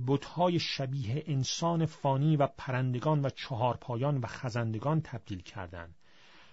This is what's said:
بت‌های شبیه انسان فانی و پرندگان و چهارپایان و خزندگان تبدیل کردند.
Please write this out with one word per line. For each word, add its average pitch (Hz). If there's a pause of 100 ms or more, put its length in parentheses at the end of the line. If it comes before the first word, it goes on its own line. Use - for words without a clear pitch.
بت‌های 160
شبیه 135
انسان 160
فانی 143
و 139
پرندگان 131
و 135
چهارپایان 123
و 113
خزندگان 117
تبدیل 104
کردند. 87 (580)